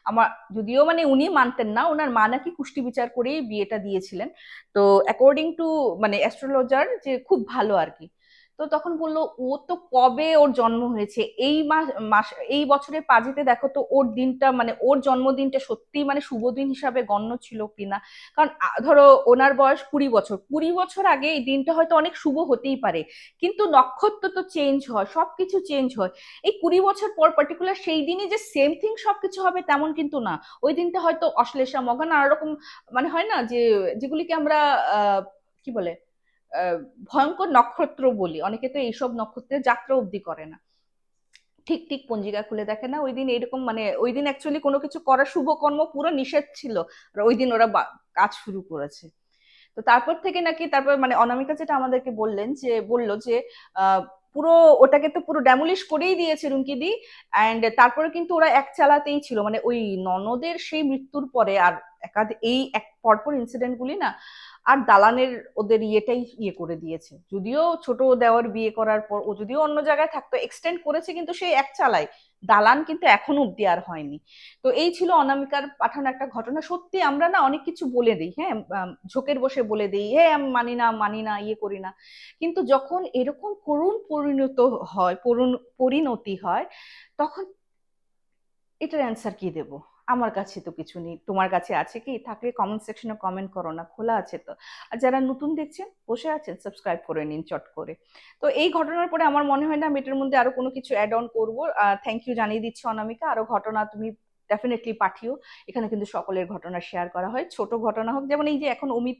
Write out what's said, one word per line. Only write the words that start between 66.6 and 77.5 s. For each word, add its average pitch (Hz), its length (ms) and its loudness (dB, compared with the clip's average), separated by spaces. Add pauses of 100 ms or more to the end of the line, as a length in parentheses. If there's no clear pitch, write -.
দিয়েছে। 160 440 -12 (140)
যদিও 285 500 -2
ছোট 247 200 -2
দেওয়ার 233 460 4
বিয়ে 220 220 -4
করার 214 300 0
পর 208 240 -6
ও 208 100 -4
যদিও 214 260 -4
অন্য 294 240 0
জায়গায় 302 260 2
থাকতো, 277 260 -6
এক্সটেন্ড 339 460 -6
করেছে, 330 300 -4
কিন্তু 330 200 -8
সেই 349 180 -4
এক 277 260 0
চালায় 196 300 2 (380)
দালান 220 380 6
কিন্তু 320 220 -4
এখনো 285 360 4
অব্দি 202 260 0
আর 175 200 2
হয়নি। 151 320 -10 (440)
তো 262 60 2
এই 330 240 2
ছিল 349 180 -2
অনামিকার 277 520 2 (160)
পাঠানো 269 300 -2
একটা 269 180 -6
ঘটনা। 247 340 -6
সত্যি 349 400 -6
আমরা 294 280 2
না 381 100 2
অনেক 294 240 0